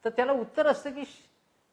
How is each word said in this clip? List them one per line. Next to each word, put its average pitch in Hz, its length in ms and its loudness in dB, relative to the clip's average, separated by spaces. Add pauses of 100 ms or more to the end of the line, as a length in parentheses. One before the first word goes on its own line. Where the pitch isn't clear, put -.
तर 226 40 -2
त्याला 247 220 0
उत्तर 277 360 0
असतं 277 260 0
की 277 120 -12
श-, - 180 -20 (500)